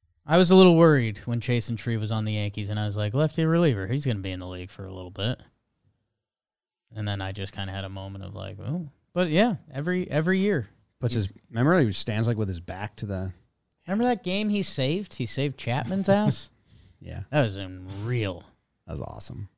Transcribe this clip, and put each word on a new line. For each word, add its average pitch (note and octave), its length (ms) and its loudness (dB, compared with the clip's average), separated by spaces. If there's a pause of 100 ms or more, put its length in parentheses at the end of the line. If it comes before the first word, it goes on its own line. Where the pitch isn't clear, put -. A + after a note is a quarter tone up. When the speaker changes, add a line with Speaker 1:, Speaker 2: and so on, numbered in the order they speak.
(260)
Speaker 1:
I D#3 120 4
was F3+ 140 6
a F#3+ 40 10
little F#3 200 10
worried C#3+ 440 6
when A#2+ 220 -4
Chasen A#2+ 360 -2
Shreve A#2 220 -2
was G#2+ 120 -2
on A2 140 -2
the G#2+ 80 -2
Yankees, G#2 360 -4
and G#2+ 100 -4
I G#2+ 60 -2
was G#2 120 -4
like, G#2 160 -2
"Lefty D#3 320 0
reliever, D#3 420 2
he's C3+ 180 -4
gonna A2+ 140 -2
be F#2+ 120 -6
in F#2 80 -8
the F2+ 80 -10
league F2+ 240 -10
for G2 140 -14
a F#2+ 80 -12
little F#2 180 -12
bit." G2+ 280 -4 (1600)
And G#2+ 120 -4
then G2 140 -2
I F#2+ 120 -6
just G2 200 -8
kinda G2 180 -8
had G2 120 -6
a F#2+ 60 -8
moment G2 340 -10
of F#2+ 100 -12
like, G2 260 -10
"Oh." C#3+ 300 -6 (240)
But F3 160 0
yeah, F#3+ 280 2 (140)
every, F3+ 380 -4
every E3 300 2
year. F#3+ 300 0 (300)
Speaker 2:
Puts A#2+ 140 -2
his, G#2 180 0 (180)
remember C#3+ 320 4
he A2 100 2
stands, A2 360 -2
like, A#2 100 0
with G#2+ 100 -2
his F2 140 -6
back F#2+ 340 -10
to - 100 -8
the F#2+ 260 -6 (540)
Speaker 1:
Remember G#3 200 0
that B3 180 0
game G3+ 260 -2
he G#3 140 0
saved? D#3+ 520 -2
He B2+ 120 -4
saved C3+ 320 -2
Chapman's C#3 500 -2
ass? G3+ 460 2
Speaker 2:
<laughs> - 40 -20 (460)
Yeah. F2 260 -10
Speaker 1:
That C#3+ 120 4
was G2+ 140 -2
unreal. G2 880 -6 (420)
Speaker 2:
That E2+ 60 -8
was D2 80 -6
awesome. - 560 -12